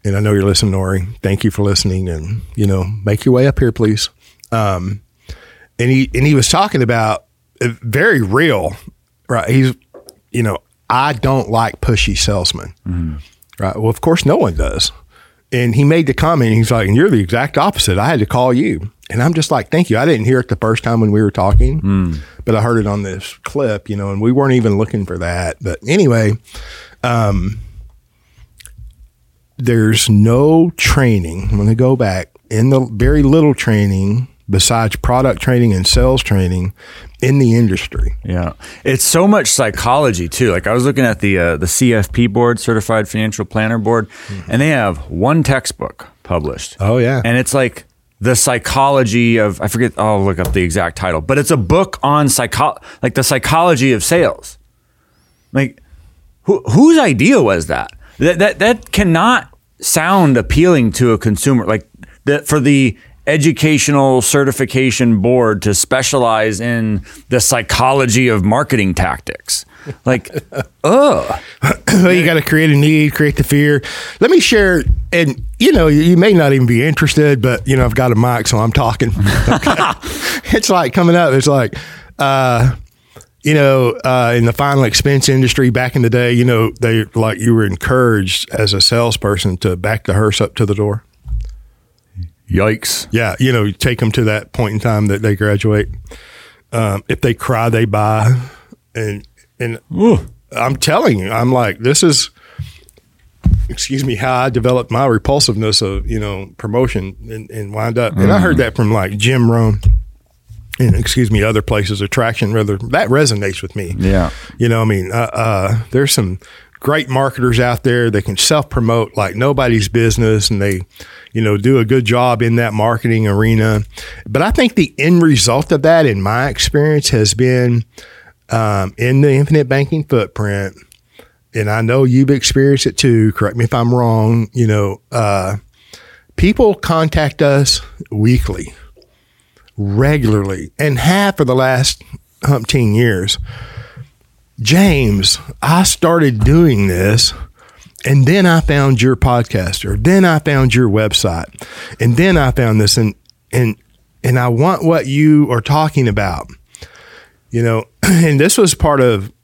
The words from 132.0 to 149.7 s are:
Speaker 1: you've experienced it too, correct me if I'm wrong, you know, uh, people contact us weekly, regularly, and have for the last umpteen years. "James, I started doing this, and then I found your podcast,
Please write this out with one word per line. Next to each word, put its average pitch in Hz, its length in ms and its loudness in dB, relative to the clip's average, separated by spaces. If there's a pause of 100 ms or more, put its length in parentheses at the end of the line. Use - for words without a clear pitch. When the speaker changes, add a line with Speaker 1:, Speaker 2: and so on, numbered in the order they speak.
Speaker 1:
you've 131 260 2
experienced 135 560 2
it - 120 -4
too, 110 360 2
correct 104 220 -4
me 117 80 0
if - 80 -2
I'm 120 220 0
wrong, 113 580 2
you 120 140 0
know, 104 340 -2 (120)
uh, 101 460 -2 (760)
people 208 400 2
contact 160 680 -2
us 139 380 2 (300)
weekly, 107 640 0 (1040)
regularly, 104 1040 0
and 143 180 0
have 190 380 2
for 156 80 0
the 127 100 0
last 131 480 0 (400)
umpteen 120 540 0
years. 110 420 0 (1200)
"James, 127 800 2 (240)
I 165 200 2
started 160 580 0
doing 127 460 4
this, 95 460 0 (720)
and 135 220 4
then 185 200 4
I 165 140 4
found 135 420 2
your 127 140 2
podcast, 113 680 -2